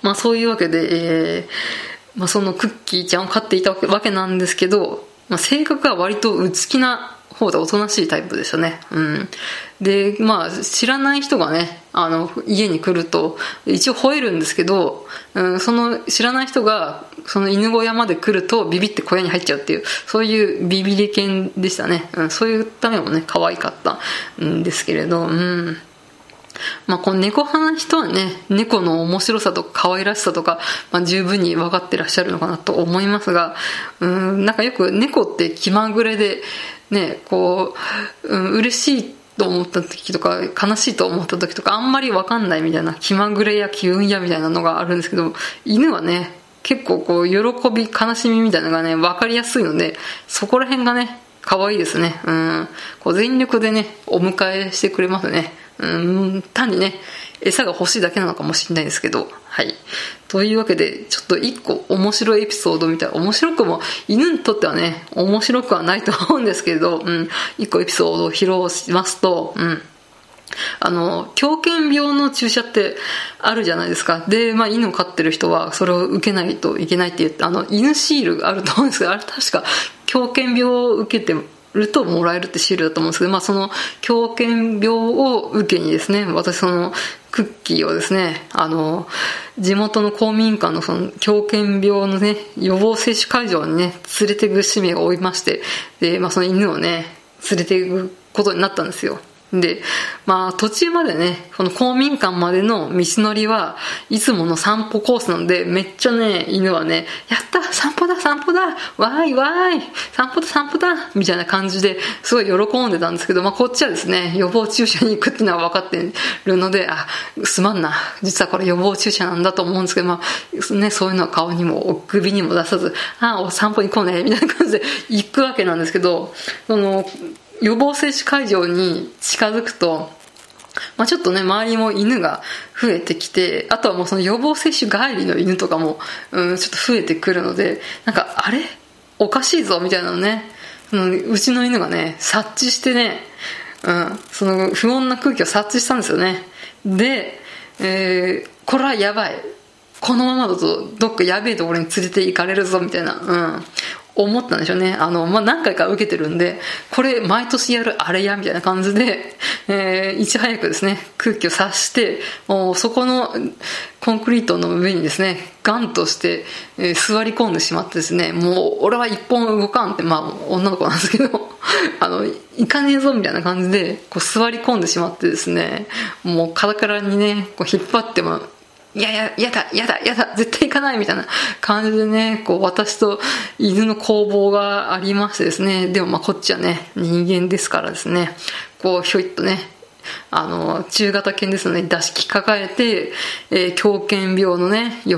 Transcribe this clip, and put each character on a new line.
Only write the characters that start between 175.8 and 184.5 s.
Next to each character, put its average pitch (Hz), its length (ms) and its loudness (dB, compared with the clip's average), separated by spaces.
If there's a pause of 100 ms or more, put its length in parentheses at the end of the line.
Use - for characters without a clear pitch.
も 170 240 0
う 165 80 -6
肩 208 180 2
か 208 140 0
ら 208 140 0
に 202 160 0
ね、 208 380 0
こ 170 100 -4
う - 60 -6
引 190 80 2
っ 185 120 -6
張 233 80 4
っ 220 140 -6
て 175 100 2
も、 165 180 -2 (520)
「い 208 80 -4
や 214 80 0
い 220 60 -4
や、 214 220 -2
や 233 140 0
だ、 226 200 -2
や 226 160 -2
だ、 - 160 0
や 233 120 2
だ、 220 200 0
絶 226 240 0
対 302 80 4
行 - 60 -4
か 285 80 2
な 277 120 -2
い」 233 60 -2
み 208 60 0
た 208 80 0
い - 20 0
な 185 100 -4 (360)
感 214 280 0
じ 220 80 2
で 214 80 2
ね、 220 400 2
こ 180 120 2
う 190 40 0
私 196 360 0
と 202 240 2 (360)
犬 208 280 2
の 220 100 0
攻 208 340 2
防 202 220 4